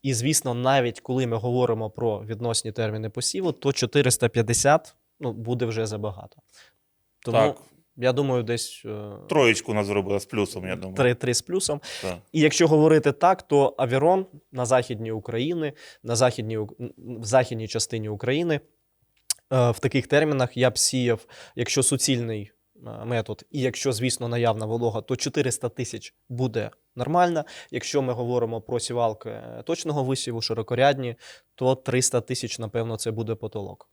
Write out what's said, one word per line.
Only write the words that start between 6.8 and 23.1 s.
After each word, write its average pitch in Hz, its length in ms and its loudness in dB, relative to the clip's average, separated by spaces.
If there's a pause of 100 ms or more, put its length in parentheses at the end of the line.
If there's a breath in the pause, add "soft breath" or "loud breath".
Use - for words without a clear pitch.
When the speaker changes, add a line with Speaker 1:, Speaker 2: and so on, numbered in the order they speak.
Speaker 1:
Тому 113 140 0
Speaker 2:
Так. 110 180 4 (400)
Speaker 1:
я 127 160 2
думаю, 131 300 0
десь, 117 420 -6
е, 104 260 -10 (180)
Speaker 2:
Троєчку 120 440 4
вона 104 120 2
зробила 101 360 0
з - 60 -14
плюсом, 98 400 -4
я 92 100 -6
думаю. 95 200 -10
Speaker 1:
три, 123 180 4
три 123 200 -2
з - 80 0
плюсом. 165 380 -4 (220 loud breath)
Speaker 2:
Так. 92 140 -4 (160)
Speaker 1:
І 156 80 2
якщо 156 280 6
говорити 151 440 6
так, 185 300 4
то 143 360 4
Авірон 151 480 2 (260)
на 127 140 -4
Західній 113 460 0
Україні, 139 600 -4 (300 loud breath)
на 117 140 -2
Західній 113 420 0
Ук-, 113 320 -8 (300)
в 117 40 -12
західній 113 440 2
частині 110 400 -4
України, 139 460 -2 (1000)
е, 123 180 4
в 113 80 -4
таких 135 280 -2
термінах 143 500 2
я 123 140 4
б 123 80 -8
сіяв, 120 480 0 (300 loud breath)
якщо 123 260 0
суцільний, 117 680 0 (360)
е, 110 180 -14
метод, 113 460 -4